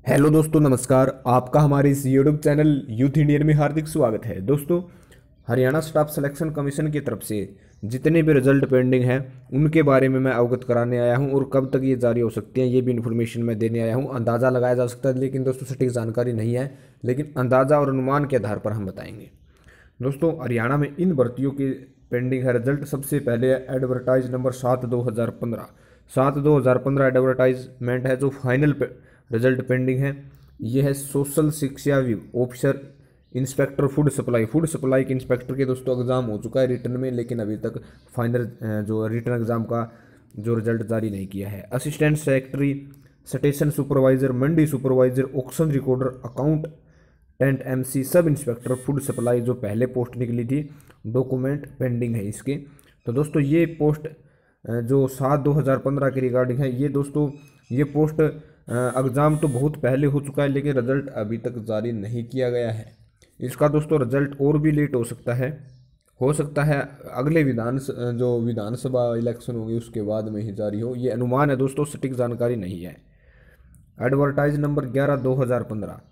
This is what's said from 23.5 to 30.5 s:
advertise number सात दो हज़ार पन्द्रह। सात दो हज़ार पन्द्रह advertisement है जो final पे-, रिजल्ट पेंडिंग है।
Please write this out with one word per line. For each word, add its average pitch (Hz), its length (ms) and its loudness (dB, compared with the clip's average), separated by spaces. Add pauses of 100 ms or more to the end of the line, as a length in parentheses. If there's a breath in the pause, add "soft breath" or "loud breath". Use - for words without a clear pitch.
advertise 127 640 0
number 127 200 -2
सात 123 340 -2
दो 120 160 -2
हज़ार 117 280 -2
पन्द्रह। - 380 -8 (400 soft breath)
सात 139 300 0
दो 143 200 4
हज़ार 127 200 4
पन्द्रह 135 280 2
advertisement 127 1000 2
है 131 120 0
जो 139 120 0
final 135 420 2
पे-, - 360 -4 (240 soft breath)
रिजल्ट 127 300 2
पेंडिंग 127 380 0
है। 139 240 -2 (380 loud breath)